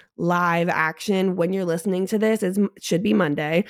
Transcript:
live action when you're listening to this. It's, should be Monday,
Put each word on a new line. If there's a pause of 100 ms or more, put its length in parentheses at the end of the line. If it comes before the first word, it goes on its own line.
(160)
live
action
when
you're
listening
to
this.
It's, (220)
should
be
Monday,